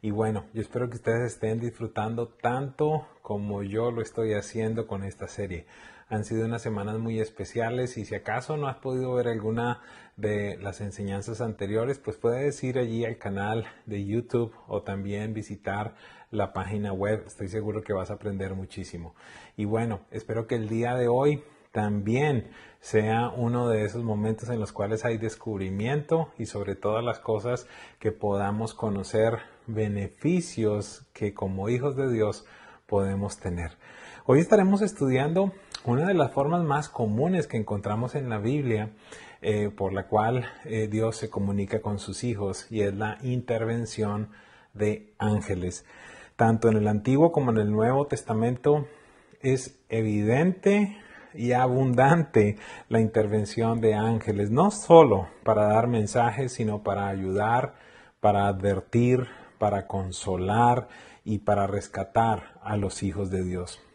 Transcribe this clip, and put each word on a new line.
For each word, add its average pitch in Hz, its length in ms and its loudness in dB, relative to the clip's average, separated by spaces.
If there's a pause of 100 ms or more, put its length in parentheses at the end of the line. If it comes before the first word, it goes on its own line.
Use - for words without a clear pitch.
Y 107 100 -4
bueno, 107 420 -2
yo 113 80 -6
espero 120 280 -4
que 117 60 -12
ustedes 117 380 -2
estén 110 260 -2
disfrutando 117 680 -6
tanto 143 800 -2 (120)
como 101 400 -4
yo 107 300 -2
lo 117 100 -4
estoy 110 340 -2
haciendo 110 520 -4
con 98 160 -6
esta 95 240 -10
serie. 92 380 -8 (420)
Han 107 160 -4
sido 110 220 -2
unas 113 160 -4
semanas 107 360 -6
muy 113 220 -4
especiales 117 760 -4
y 107 80 -8
si 107 100 -8
acaso 123 400 -6
no 147 140 -4
has 127 80 -10
podido 127 380 -4
ver 120 120 0
alguna 117 540 -2 (340)
de 104 460 -4
las 98 180 -8
enseñanzas 101 640 -6
anteriores, 110 580 -2
pues - 160 -8
puedes 131 480 0
ir 127 140 0
allí 117 260 0
al 113 140 -4
canal 104 480 -2 (200)
de 101 200 -4
YouTube 117 500 0 (120)
o 104 160 -4
también 101 500 -6
visitar 104 600 -6 (360)
la 101 220 -2
página 101 400 -4
web. 101 340 0
Estoy - 220 -10
seguro 107 340 -4
que - 80 -8
vas 95 180 -2
a 104 60 -6
aprender 95 400 -6
muchísimo. 87 600 -12 (420)
Y 107 80 -2
bueno, 113 340 -2 (120)
espero 110 360 -6
que 123 80 -2
el 110 140 -4
día 117 260 0
de 123 140 2
hoy 135 340 2 (300)
también 110 800 0 (280)
sea 110 500 2
uno 120 380 0
de 107 160 2
esos 107 200 -4
momentos 110 460 -2
en 117 120 -2
los 101 100 -6
cuales 107 320 -4
hay 117 140 -2
descubrimiento 113 1200 -2
y 113 80 -6
sobre 101 300 -6
todas 110 280 0
las 120 160 -2
cosas 120 480 -2 (320)
que 104 140 -2
podamos 104 600 -2
conocer 110 680 0 (280)
beneficios 107 1400 -2
que 104 220 -4
como 95 340 -4
hijos 127 300 -2
de 135 140 0
Dios 107 340 0 (420)
podemos 98 520 0
tener. 85 320 -6 (540)
Hoy 131 140 6
estaremos 196 420 6
estudiando 165 720 2 (320)
una 131 220 2
de 202 60 2
las 165 180 4
formas 156 320 2
más 147 260 0
comunes 139 580 0
que - 80 -8
encontramos 107 600 -2
en 135 120 -4
la 110 120 -4
Biblia, 113 520 0 (500)
eh, 104 280 0
por 98 240 -4
la 95 140 -4
cual, 113 380 2 (200)
eh, 110 240 -2
Dios 110 260 0
se 110 140 -8
comunica 101 520 -2
con 104 180 -4
sus - 260 -8
hijos, 101 440 -4
y 110 120 -2
es 101 120 2
la 107 280 -4
intervención 113 1120 -2 (420)
de 107 440 -2
ángeles. 95 680 -2 (500)
Tanto 113 320 4
en 110 80 6
el 107 120 4
Antiguo 131 440 4
como 135 200 2
en 113 60 2
el 104 140 2
Nuevo 123 360 4
Testamento 127 800 2 (540)
es 131 460 0
evidente 135 1120 2 (360)
y 120 200 0
abundante 127 1040 4 (320)
la 113 100 4
intervención 110 800 2
de 110 140 4
ángeles, 107 580 0
no 165 200 4
solo 139 580 8 (140)
para 104 240 4
dar 110 200 4
mensajes, 120 640 0
sino 107 320 -4
para 101 240 -2
ayudar, 98 680 0 (440)
para 101 280 4
advertir, 101 800 2 (300)
para 101 300 0
consolar 98 1040 0 (340)
y 104 160 -4
para 101 260 2
rescatar 101 960 -2
a 104 140 -4
los 98 280 -4
hijos 95 280 -2
de 92 120 -2
Dios. 90 380 -6 (140)